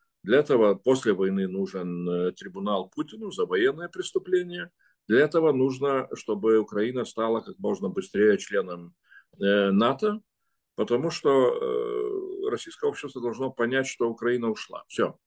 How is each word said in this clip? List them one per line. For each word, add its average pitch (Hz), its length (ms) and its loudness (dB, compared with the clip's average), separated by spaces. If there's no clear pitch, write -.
Для 110 140 4
этого 117 380 4
после 123 380 2
войны 95 340 0
нужен, 90 600 -6
э, 90 240 -2
трибунал 98 580 -6
Путину 196 420 -10
за 95 140 -2
военные 151 440 0
преступления. 180 800 -4
Для 131 140 4
этого 160 300 4
нужно, 131 640 0
чтобы 110 460 2
Украина 110 460 -2
стала 113 360 -2
как 95 160 -14
можно 98 320 -2
быстрее 98 480 2
членом, 90 560 -4
э, 98 320 4
нато, 135 500 2
потому 123 340 0
что, 151 200 0
э, 127 1200 0
российское 117 360 -4
общество 139 320 -6
должно 120 320 -4
понять, 127 360 0
что 117 220 0
Украина 117 420 -2
ушла. - 360 -10
Все. - 400 -2